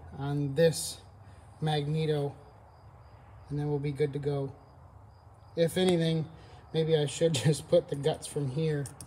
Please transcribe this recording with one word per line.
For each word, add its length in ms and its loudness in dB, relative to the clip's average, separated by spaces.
on 380 -4
this 440 2
magneto, 760 -2
and 100 -4
then 80 -2
we'll 100 0
be 140 -4
good 220 0
to 60 -6
go. 340 -4
If 200 2
anything, 480 4
maybe 220 2
I 100 4
should 280 2
<laughs> 20 0
just 340 2
put 200 4
the 80 -6
guts 280 -2
from 260 -4
here 340 -2